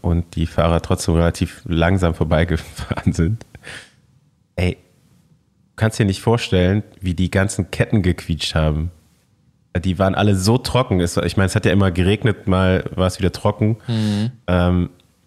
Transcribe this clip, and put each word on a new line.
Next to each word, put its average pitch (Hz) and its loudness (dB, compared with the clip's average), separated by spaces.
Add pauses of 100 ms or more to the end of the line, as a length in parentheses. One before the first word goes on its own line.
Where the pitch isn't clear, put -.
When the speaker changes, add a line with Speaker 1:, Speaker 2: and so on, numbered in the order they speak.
Speaker 1:
und 85 -2
die 82 0
Fahrer 85 0
trotzdem 87 -2
relativ 85 0
langsam 85 2
vorbeigefahren - -2
sind. 90 -2 (1120)
Ey, 90 0
du - -20 (960)
kannst - 0
dir 110 4
nicht 95 -2
vorstellen, 104 2 (180)
wie 90 -2
die 90 0
ganzen 95 0
Ketten 113 0
gequietscht - -4
haben. 78 0 (920)
Die 92 -2
waren 95 2
alle 104 2
so 107 2
trocken. 123 0
Es, 87 -2
ich - -2
meine, 95 2
es - -4
hat 107 0
ja 85 4
immer 95 4
geregnet, 95 0
mal 92 2 (100)
war 92 0
es - -4
wieder 92 0
trocken. 107 0 (120)
Speaker 2:
Mhm. 110 -2 (160)
Speaker 1:
Ähm, 90 2 (380)